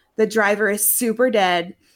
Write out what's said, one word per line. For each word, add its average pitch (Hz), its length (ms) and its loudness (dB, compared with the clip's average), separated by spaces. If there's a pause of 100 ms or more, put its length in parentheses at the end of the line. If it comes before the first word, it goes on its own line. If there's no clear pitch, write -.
(160)
The 220 120 2
driver 208 420 0
is 208 160 -2
super 226 460 0
dead. 180 440 0 (200)